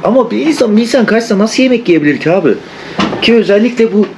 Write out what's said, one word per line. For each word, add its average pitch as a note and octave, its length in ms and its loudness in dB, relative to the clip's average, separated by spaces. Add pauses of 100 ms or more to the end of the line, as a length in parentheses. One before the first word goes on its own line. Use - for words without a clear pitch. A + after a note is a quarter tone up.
Ama A#3 260 2
bir A3+ 160 -2
insan, B3 300 0
bir A3+ 60 4
insan A#3 240 0
kaçsa G#3 320 0
nasıl A3 240 0
yemek B3 260 0
yiyebilir D3 320 2
ki D3+ 100 -2
abi? E3+ 200 2 (720)
Ki A3+ 120 2
özellikle A3 580 2
bu G3+ 140 2 (120)